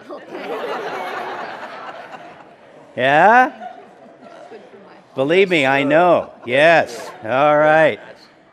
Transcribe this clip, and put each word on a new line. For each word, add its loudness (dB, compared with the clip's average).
<laughs> -18
Yeah? 2
Believe 0
me, 0
I 2
know. 2
Yes. 2
All 0
right. 2